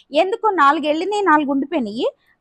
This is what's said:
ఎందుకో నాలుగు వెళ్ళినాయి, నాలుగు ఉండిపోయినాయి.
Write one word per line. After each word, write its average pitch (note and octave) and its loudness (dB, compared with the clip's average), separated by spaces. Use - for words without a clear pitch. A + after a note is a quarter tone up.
ఎందుకో F#4+ 0
నాలుగు D4+ 2
వెళ్ళినాయి, F#4 -2
నాలుగు D4+ 2
ఉండిపోయినాయి. C#4 -4